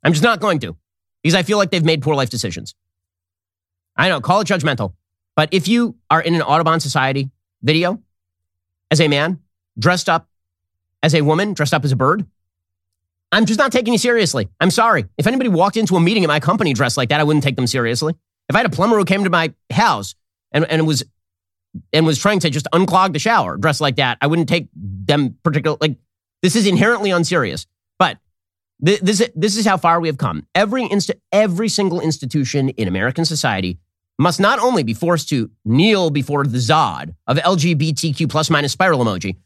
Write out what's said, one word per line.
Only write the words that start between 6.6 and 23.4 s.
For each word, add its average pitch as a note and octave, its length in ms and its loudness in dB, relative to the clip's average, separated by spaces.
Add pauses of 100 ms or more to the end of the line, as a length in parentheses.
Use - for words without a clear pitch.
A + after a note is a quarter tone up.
Society C3+ 500 -2 (320)
video E3 360 0 (920)
as D#3+ 100 2
a D#3+ 60 4
man D3 320 0 (400)
dressed F3+ 280 0
up E3 200 0 (760)
as D3+ 140 2
a D#3 60 4
woman, E3 320 0
dressed D3+ 200 -2
up D3 120 -2
as C3+ 80 0
a - 20 0
bird, D3 300 0 (1040)
I'm G#3+ 140 2
just G#3+ 120 -2
not C#4 140 2
taking B3 220 0
you A3+ 40 2
seriously. F#3 520 0 (100)
I'm F#3 100 4
sorry. A3 360 2 (120)
If D#3 100 0
anybody B3+ 200 0
walked F#3 300 2
into G#3 180 0
a F3 60 4
meeting F#3+ 240 2
at - 20 0
my D3+ 140 2
company F3 320 0
dressed A#2+ 240 0
like B2+ 120 -2
that, D3 120 2
I - 20 4
wouldn't D3+ 200 2
take C#3+ 120 0
them B2 120 -2
seriously. B2 480 -2 (340)
If - 60 0
I G#3 40 4
had A#3+ 60 0
a G#3 40 0
plumber F#3+ 280 0
who G3 80 0
came G3 180 0
to F#3+ 60 0
my E3 240 0 (180)
house C#3+ 420 0 (380)
and, D3+ 140 0
and D#3+ 200 0
was, D#3 180 0 (880)
and D#3+ 120 4
was D#3 140 0
trying G3+ 200 2
to D#3+ 100 -2
just C#3+ 240 -4
unclog F#3 400 2
the D3+ 60 -4
shower C3+ 360 0